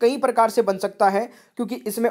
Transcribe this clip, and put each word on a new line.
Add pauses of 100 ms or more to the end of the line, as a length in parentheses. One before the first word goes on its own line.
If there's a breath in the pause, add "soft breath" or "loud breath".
कई
प्रकार
से
बन
सकता
है (260 soft breath)
क्योंकि
इसमें